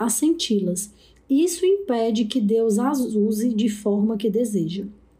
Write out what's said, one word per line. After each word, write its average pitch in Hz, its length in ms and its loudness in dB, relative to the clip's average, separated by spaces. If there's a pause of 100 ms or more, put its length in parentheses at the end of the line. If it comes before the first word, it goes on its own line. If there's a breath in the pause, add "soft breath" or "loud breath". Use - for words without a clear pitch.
a 226 80 -2
senti-las. 208 840 -2 (380 soft breath)
Isso 339 340 0
impede 240 600 0
que 226 160 -2
Deus 220 360 2
as 285 220 0
use 220 560 0
de 220 140 2
forma 208 480 0
que 220 120 -2
deseja. 196 560 -2 (360)